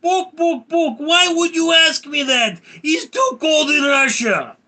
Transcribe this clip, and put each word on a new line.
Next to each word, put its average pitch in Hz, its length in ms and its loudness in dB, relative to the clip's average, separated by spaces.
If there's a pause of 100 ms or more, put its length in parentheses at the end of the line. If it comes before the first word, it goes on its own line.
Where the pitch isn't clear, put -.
Book, 370 340 -2
book, 330 340 -2
book, 320 300 0
why 339 340 2
would 330 220 -2
you 330 160 0
ask 320 340 2
me 285 180 -6
that? 240 380 -2 (220)
It's 311 260 -2
too 262 320 -2
cold 302 300 2
in 277 120 2
Russia. 254 720 0 (120)